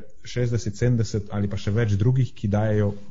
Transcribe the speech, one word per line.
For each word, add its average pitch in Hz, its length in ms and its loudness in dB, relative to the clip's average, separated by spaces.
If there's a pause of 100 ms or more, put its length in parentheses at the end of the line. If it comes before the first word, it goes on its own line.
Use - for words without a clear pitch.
(240)
šestdeset, 117 540 -2
sedemdeset 113 560 0
ali 101 160 0
pa 98 80 -4
še 101 160 -2
več 104 240 2
drugih, 127 360 2
ki - 160 -2
dajejo 104 440 2 (160)